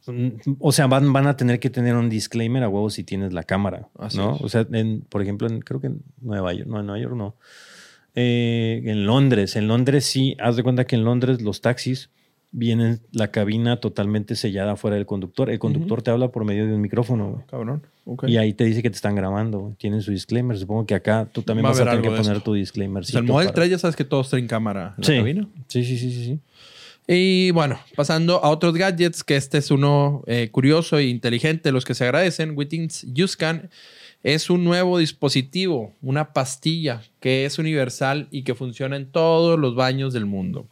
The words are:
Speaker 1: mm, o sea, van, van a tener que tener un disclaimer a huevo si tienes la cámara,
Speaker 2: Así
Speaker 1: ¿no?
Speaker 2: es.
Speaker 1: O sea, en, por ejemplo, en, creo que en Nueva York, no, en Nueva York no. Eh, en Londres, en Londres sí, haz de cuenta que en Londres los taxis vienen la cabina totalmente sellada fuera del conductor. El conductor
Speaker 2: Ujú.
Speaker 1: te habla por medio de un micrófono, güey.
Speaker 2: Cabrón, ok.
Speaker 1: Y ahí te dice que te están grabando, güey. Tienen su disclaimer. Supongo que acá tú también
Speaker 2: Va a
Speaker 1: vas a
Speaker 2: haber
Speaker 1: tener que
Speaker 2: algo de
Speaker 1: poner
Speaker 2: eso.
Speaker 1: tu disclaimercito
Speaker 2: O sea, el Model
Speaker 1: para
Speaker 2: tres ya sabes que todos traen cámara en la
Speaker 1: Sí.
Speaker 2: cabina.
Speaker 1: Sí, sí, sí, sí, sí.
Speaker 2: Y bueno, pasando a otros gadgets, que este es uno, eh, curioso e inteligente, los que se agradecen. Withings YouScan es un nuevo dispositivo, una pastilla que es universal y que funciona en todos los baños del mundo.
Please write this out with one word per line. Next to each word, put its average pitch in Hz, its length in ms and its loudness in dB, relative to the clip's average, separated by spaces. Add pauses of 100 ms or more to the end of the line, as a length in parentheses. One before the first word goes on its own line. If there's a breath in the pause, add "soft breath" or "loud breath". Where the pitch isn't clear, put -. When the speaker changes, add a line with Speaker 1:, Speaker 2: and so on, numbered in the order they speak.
Speaker 1:
mm, 123 200 -2 (320)
o 156 120 2
sea, 139 160 4
van, 139 260 4
van 135 140 4
a 139 100 2
tener 120 220 2
que 127 100 -2
tener 120 260 0
un 117 140 2
disclaimer 113 540 -2
a 110 60 0
huevo 101 200 -2
si 98 140 -10
tienes 98 300 -6
la 82 100 -6
cámara, 95 440 -2 (100)
Speaker 2:
Así 107 200 -8
Speaker 1:
¿no? 104 180 0
Speaker 2:
es. 147 60 -6
Speaker 1:
O 113 80 -6
sea, 113 220 2
en, 110 300 -2
por - 200 -6
ejemplo, 101 260 -4
en, 113 140 -4
creo 135 200 -8
que 135 60 -6
en 110 140 -6 (200)
Nueva 98 320 -4
York, - 160 -8
no, 113 100 -6
en 101 60 -6
Nueva 101 160 -6
York 123 140 -6
no. 104 200 -6 (800 loud breath)
Eh, 117 720 2
en 107 200 0
Londres, 127 500 4
en 107 120 2
Londres 127 380 4
sí, 131 340 0
haz 117 160 2
de 120 80 0
cuenta 127 220 2
que 131 100 -2
en 113 80 4
Londres 123 380 2
los 104 200 -4
taxis 123 480 -2 (400)
vienen 117 520 0 (100)
la 107 180 -2
cabina 113 500 0
totalmente 107 560 -2
sellada 101 400 -2
fuera 104 200 -2
del 101 100 -2
conductor. 101 460 -4
El 117 80 -4
conductor 147 400 -2
Speaker 2:
Ujú. 110 40 -12
Speaker 1:
te 120 80 0
habla 120 180 2
por 113 160 -4
medio 104 200 0
de 110 80 0
un 104 80 0
micrófono, 107 500 -2
güey. - 160 -10
Speaker 2:
Cabrón, 127 380 -8 (200)
ok. 120 220 -10
Speaker 1:
Y 117 100 4
ahí 107 160 2
te 110 100 0
dice 113 180 2
que 117 80 0
te 98 60 -10
están 104 200 -2
grabando, 101 440 -2
güey. 101 160 -10
Tienen 107 260 -2
su 101 100 -4
disclaimer. 113 460 -2
Supongo 104 300 -2
que 107 80 0
acá 107 360 0
tú 110 120 -6
también 139 220 0
Speaker 2:
Va 135 40 4
a - 40 4
Speaker 1:
vas 131 60 2
a - 40 4
Speaker 2:
haber 120 80 2
Speaker 1:
tener 117 100 2
que 113 60 0
Speaker 2:
algo 110 100 0
de 110 60 2
Speaker 1:
poner 104 140 2
Speaker 2:
eso. 98 80 -6
Speaker 1:
tu 110 80 0
disclaimercito 98 640 -4
Speaker 2:
O - 20 2
sea, 120 80 0
el 123 40 2
Model 156 160 4
Speaker 1:
para 196 80 -2
Speaker 2:
tres 170 140 2
ya 185 80 2
sabes 170 180 0
que 143 100 -2
todos 131 240 0
traen 127 180 0
cámara 104 500 -4
en 110 60 -8
la - 40 4
Speaker 1:
Sí. 139 100 6
Speaker 2:
cabina. 156 300 0 (200)
Speaker 1:
Sí, 123 160 -2
sí, 123 160 -2
sí, 127 120 -4
sí, 123 140 -6
sí. 139 140 -4 (680 loud breath)
Speaker 2:
Y 185 460 4
bueno, 147 280 2 (160)
pasando 165 480 2
a 147 60 6
otros 165 240 2
gadgets, 175 500 0
que 151 120 2
este 139 240 0
es 135 100 -4
uno, 143 560 2
eh, 117 260 -2
curioso 151 460 2
e 143 80 4
inteligente, 127 680 0
los 127 140 0
que - 80 -4
se 123 120 0
agradecen. 160 520 0
Withings 160 560 -6
YouScan 165 560 -2 (540 loud breath)
es 156 260 0
un 180 140 4
nuevo 180 340 2
dispositivo, 147 1040 -2
una 143 320 -4
pastilla 139 680 -2 (180)
que 131 260 2
es 139 140 -6
universal 143 720 -2
y 139 120 -8
que 127 120 -2
funciona 131 400 -8
en 139 160 -10
todos 165 480 4
los 127 160 2
baños 131 380 0
del 113 120 -2
mundo. 95 460 -4